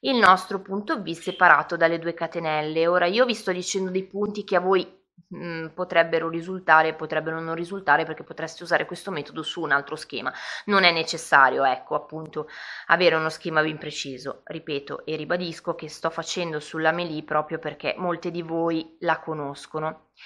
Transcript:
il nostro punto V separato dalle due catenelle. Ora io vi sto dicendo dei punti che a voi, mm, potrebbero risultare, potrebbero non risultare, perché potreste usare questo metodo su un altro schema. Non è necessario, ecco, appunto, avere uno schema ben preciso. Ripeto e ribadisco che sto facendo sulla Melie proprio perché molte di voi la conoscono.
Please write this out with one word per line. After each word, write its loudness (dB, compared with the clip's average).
il 0
nostro 4
punto -4
V -8
separato 4
dalle 4
due -4
catenelle. -2
Ora 4
io 4
vi -2
sto -4
dicendo -4
dei -2
punti -4
che -2
a 6
voi, 2
mm, -8
potrebbero 2
risultare, 4
potrebbero -4
non -4
risultare, 2
perché -10
potreste -12
usare 0
questo -10
metodo -8
su -8
un -2
altro 0
schema. -8
Non 4
è 8
necessario, 4
ecco, 0
appunto, -8
avere 6
uno 0
schema 0
ben -2
preciso. -10
Ripeto -8
e -4
ribadisco -4
che -8
sto -2
facendo -4
sulla 0
Melie -2
proprio -2
perché -4
molte -2
di -6
voi -2
la 0
conoscono. -8